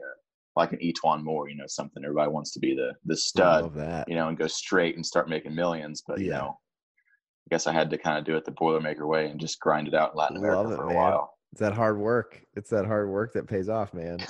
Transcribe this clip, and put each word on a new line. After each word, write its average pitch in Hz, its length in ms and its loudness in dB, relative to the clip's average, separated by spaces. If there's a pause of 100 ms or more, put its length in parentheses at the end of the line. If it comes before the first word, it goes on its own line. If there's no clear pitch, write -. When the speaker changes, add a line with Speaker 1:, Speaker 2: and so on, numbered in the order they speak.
Speaker 1:
a, - 580 -8
like 82 140 2
an - 80 -6
E'Twaun 80 420 2
Moore, 76 260 -2
you 73 80 -12
know, 71 100 -10
something. 71 380 -8
Everybody 73 260 2
wants 76 220 -4
to - 60 -10
be 67 160 2
the, 64 180 -2 (120)
the 80 120 0 (180)
Speaker 2:
I 95 60 6
Speaker 1:
stud, 82 280 6
Speaker 2:
love 76 60 -10
that. 78 320 -4
Speaker 1:
you 85 80 -4
know, 82 140 0
and 82 80 -2
go 80 100 0
straight 85 480 2
and 82 100 -8
start 82 240 2
making 78 260 -4
millions. 80 520 -2
But, 76 160 -4
you 90 80 -2
Speaker 2:
Yeah. - 0 -
Speaker 1:
know, 69 280 -6 (880)
I 85 80 2
guess 82 120 -2
I 80 60 2
had 80 180 4
to 78 80 0
kinda 78 240 0
do 80 140 0
it 78 80 -4
the - 80 -8
Boilermaker 78 540 0
way 78 220 2
and 76 120 -10
just 80 200 -8
grind 76 280 2
it - 60 0
out 78 180 4
in - 40 -6
Latin 78 180 0
Speaker 2:
Love 98 340 0
Speaker 1:
America - 20 -4
Speaker 2:
it, 76 100 -4
Speaker 1:
for 69 60 -4
a 85 60 0
Speaker 2:
man. - 0 -
Speaker 1:
while. 73 440 2 (160)
Speaker 2:
It's - 80 -16
that 107 120 2
hard 110 260 2
work. 110 460 -2 (100)
It's 104 160 -10
that 104 140 4
hard 104 240 2
work 104 240 0
that 95 140 -4
pays 95 220 -2
off, 107 240 -2
man. 85 360 -8